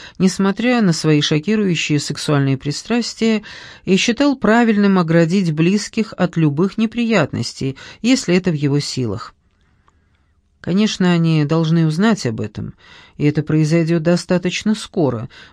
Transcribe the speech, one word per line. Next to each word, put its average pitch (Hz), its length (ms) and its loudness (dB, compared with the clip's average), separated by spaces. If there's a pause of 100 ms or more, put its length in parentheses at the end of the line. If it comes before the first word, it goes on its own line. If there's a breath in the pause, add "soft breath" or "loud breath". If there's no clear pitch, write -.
(180 loud breath)
несмотря 196 640 2
на 185 120 2
свои 156 280 2
шокирующие 160 800 0
сексуальные 139 580 0
пристрастия, 220 840 -2 (400 loud breath)
и 190 140 2
считал 262 400 0
правильным 208 600 4
оградить 170 560 2
близких 190 640 -2
от 180 200 -2
любых 160 400 0
неприятностей, 208 1000 -2 (240 loud breath)
если 240 340 2
это 185 160 0
в - 20 -2
его 143 260 0
силах. 117 560 -6 (1300)
Конечно, 190 500 0
они 165 340 2
должны 160 400 2
узнать 185 400 0
об 113 160 -4
этом, 110 320 -10 (440 loud breath)
и 143 80 -2
это 147 180 2
произойдет 156 580 2
достаточно 180 760 0
скоро, 127 540 -4 (240 loud breath)